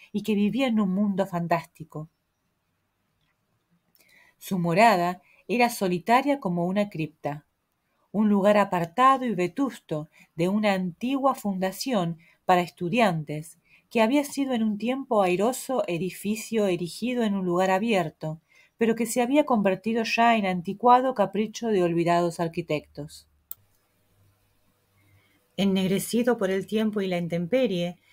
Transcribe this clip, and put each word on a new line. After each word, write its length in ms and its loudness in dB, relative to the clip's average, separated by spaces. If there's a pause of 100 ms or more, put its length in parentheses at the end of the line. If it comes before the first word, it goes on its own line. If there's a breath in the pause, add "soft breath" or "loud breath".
(120 soft breath)
y 120 -6
que 120 0
vivía 320 0
en 120 0
un 140 0
mundo 320 0
fantástico? 840 -6 (2250 soft breath)
Su 220 -6
morada 640 4 (260 soft breath)
era 220 2
solitaria 680 0
como 260 -2
una 240 -2
cripta, 560 -8 (640)
un 180 2
lugar 280 4
apartado 680 2
y 100 -2
vetusto 720 -4 (260 soft breath)
de 140 0
una 240 2
antigua 640 -2
fundación 840 -4 (260 soft breath)
para 160 4
estudiantes, 960 -2 (320 soft breath)
que 120 0
había 220 2
sido 300 -4
en 100 0
un 140 0
tiempo 440 0
airoso 640 0
edificio 800 -4
erigido 560 -4
en 120 0
un 100 -2
lugar 260 2
abierto, 720 -2 (400 soft breath)
pero 140 2
que 100 -2
se 160 -2
había 240 2
convertido 580 0
ya 320 2
en 120 0
anticuado 640 2
capricho 540 -2
de 160 2
olvidados 560 2
arquitectos. 880 -8 (2250)
Ennegrecido 840 0
por 100 -2
el 160 -2
tiempo 360 -2
y 60 -2
la 120 -2
intemperie, 800 -2 (140 soft breath)